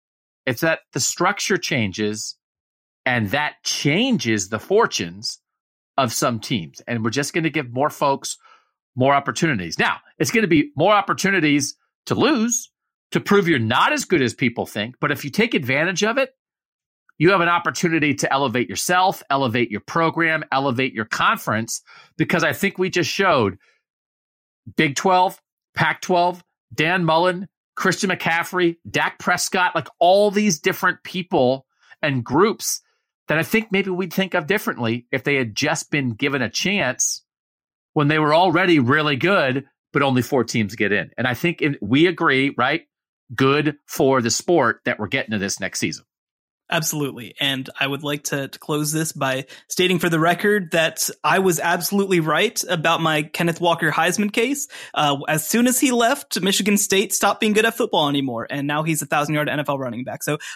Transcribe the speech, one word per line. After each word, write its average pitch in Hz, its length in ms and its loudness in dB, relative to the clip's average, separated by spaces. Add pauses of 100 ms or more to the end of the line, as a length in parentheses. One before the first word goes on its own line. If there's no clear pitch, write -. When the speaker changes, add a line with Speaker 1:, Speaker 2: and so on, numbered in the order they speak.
(460)
Speaker 1:
It's 127 160 -4
that 165 200 0 (100)
the 151 80 -6
structure 185 580 -2
changes, 107 800 -4 (720)
and 120 240 0
that 143 340 -2
changes 143 840 0
the 110 100 -4
fortunes 113 800 -2 (580)
of 127 140 2
some 120 280 -2
teams. 95 460 -6
And 117 180 -4
we're 113 80 -2
just 139 220 -4
gonna 165 160 -2
give 139 220 -6
more 131 180 -2
folks - 480 -2 (580)
more 131 200 4
opportunities. 123 640 -2
Now, - 220 -2 (180)
it's - 120 0
gonna 220 160 2
be 156 280 2
more 180 180 4
opportunities 170 840 2 (320)
to 120 80 -2
lose, 240 540 2 (420)
to 170 100 0
prove 202 260 4
you're 160 100 4
not 127 360 2
as 294 100 -2
good 165 180 2
as 117 120 0
people 113 320 -2
think. 110 340 -8
But 143 120 -2
if - 120 -6
you 143 80 -8
take 226 220 0
advantage 160 500 -2
of 226 140 0
it, 269 180 -2 (840)
you 160 140 4
have 196 80 6
an 170 80 2
opportunity 165 680 0
to - 180 -2
elevate 127 340 0
yourself, 180 600 0
elevate 127 420 0
your 101 80 -6
program, 160 720 0
elevate 131 420 0
your 107 120 -4
conference, 117 760 -2 (360)
because 156 260 0
I 156 80 2
think 190 260 -2
we 185 120 0
just 165 200 -2
showed 131 480 2 (1200)
Big 156 220 2
twelve, 180 440 2 (340)
Pac-twelve, 175 680 0 (300)
Dan 170 320 0
Mullen, 175 420 2 (280)
Christian 190 340 0
McCaffrey, 170 680 -2 (120)
Dak 147 300 -2
Prescott, 180 560 0
like, 160 120 -4 (120)
all 196 300 6
these 202 300 2
different 185 440 -2
people 139 600 0 (360)
and 135 220 -2
groups 175 580 0 (460)
that 151 100 0
I 165 60 0
think 220 280 -2
maybe 190 180 0
we'd 180 240 -4
think 190 200 -2
of 170 140 -2
differently 120 640 -2
if 131 120 -4
they 143 120 0
had 120 200 -2
just 151 340 -4
been 135 220 -2
given 139 300 -2
a 117 80 -2
chance - 720 -2 (720)
when 147 160 2
they 156 100 2
were 151 160 2
already 175 440 4
really 147 360 2
good, 139 500 0 (260)
but 143 100 0
only 135 200 2
four 120 220 0
teams 110 320 -2
get 101 160 -2
in. 95 260 -2
And 120 100 -2
I 123 80 -2
think 170 260 -4
in, 143 200 0
we 135 260 4
agree, 139 500 0
right? 139 260 0 (500)
Good 143 440 2 (100)
for 135 340 2
the 117 100 0
sport - 540 2
that 123 140 -2
we're 104 80 -4
getting 135 240 -4
to 107 80 -2
this 95 200 -4
next 95 200 -6
season. - 260 -6 (680)
Speaker 2:
Absolutely. 147 680 -4
And 135 300 -4 (100)
I 139 60 -2
would 139 180 -6
like 147 220 -6
to, 139 220 -4
to - 100 -18
close 151 340 -4
this 160 200 -4
by 135 340 -4 (240)
stating 180 300 2
for 180 100 0
the 165 100 2
record 185 520 2
that 160 360 0 (160)
I 160 160 2
was 185 200 2
absolutely 180 600 0
right 160 480 0
about 165 320 0
my 156 240 2
Kenneth 170 380 -2
Walker 170 300 2
Heisman 180 400 0
case. 254 360 -2 (260)
Uh, 143 240 2 (100)
as 156 200 -2
soon 240 200 4
as 247 120 2
he 262 120 2
left, 240 500 0
Michigan 196 360 2
State 196 360 0
stopped - 280 0
being 214 120 2
good 214 120 4
at 226 100 0
football 170 340 0
anymore. 135 400 -2
And 139 160 -6
now 147 160 -2
he's 160 220 -2
a - 20 -10
thousand-yard 151 440 0
N 135 100 -2
F 143 100 -4
L 143 80 -2
running 123 260 -8
back. 113 200 -12
So 147 160 -4 (160)